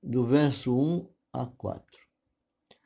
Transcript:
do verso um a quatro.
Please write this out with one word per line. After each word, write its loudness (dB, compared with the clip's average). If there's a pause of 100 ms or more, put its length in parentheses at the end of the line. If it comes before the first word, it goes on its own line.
do -2
verso 2
um 0 (200)
a -4
quatro. -12 (800)